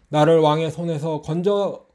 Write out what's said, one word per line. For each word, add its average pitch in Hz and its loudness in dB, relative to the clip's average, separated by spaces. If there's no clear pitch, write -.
나를 156 4
왕의 156 0
손에서 160 -6
건져-, 180 -4